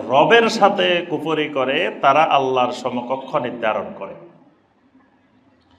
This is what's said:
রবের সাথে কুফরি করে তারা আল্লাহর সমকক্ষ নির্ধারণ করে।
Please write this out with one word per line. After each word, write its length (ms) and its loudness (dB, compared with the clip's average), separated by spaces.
রবের 400 4
সাথে 600 2
কুফরি 400 -4
করে 440 -2
তারা 200 6
আল্লাহর 500 2
সমকক্ষ 640 -6
নির্ধারণ 480 -4
করে। 160 -14